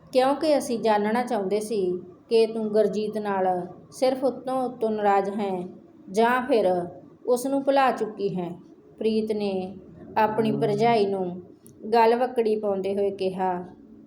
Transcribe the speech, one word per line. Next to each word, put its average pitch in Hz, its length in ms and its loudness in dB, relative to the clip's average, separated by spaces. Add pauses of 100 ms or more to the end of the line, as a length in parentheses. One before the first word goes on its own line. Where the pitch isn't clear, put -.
(120)
ਕਿਉਂਕਿ 277 460 2
ਅਸੀਂ 247 200 -4
ਜਾਣਨਾ 214 440 2
ਚਾਹੁੰਦੇ 202 380 -2
ਸੀ 185 400 -2 (280)
ਕਿ 226 180 4
ਤੂੰ 220 220 -4
ਗੁਰਜੀਤ 214 500 0
ਨਾਲ 185 480 0 (240)
ਸਿਰਫ 262 340 0
ਉੱਤੋਂ 262 380 -2
ਉੱਤੋਂ 247 280 -2
ਨਾਰਾਜ਼ 202 400 2
ਹੈ 196 380 -4 (420)
ਜਾਂ 233 320 2
ਫਿਰ 185 440 2 (400)
ਉਸ 247 200 0
ਨੂੰ 277 180 0
ਭੁਲਾ 277 260 4
ਚੁੱਕੀ 202 460 -4
ਹੈ। 175 200 -6 (420)
ਪ੍ਰੀਤ 220 340 0
ਨੇ 196 440 -4 (420)
ਆਪਣੀ 220 340 2
ਭਰਜਾਈ 214 540 2
ਨੂੰ 185 360 -4 (520)
ਗਲ 233 220 6
ਵਕੜੀ 240 400 0
ਪਾਉਂਦੇ 196 380 -2
ਹੋਏ 202 160 0
ਕਿਹਾ, 185 540 -4 (420)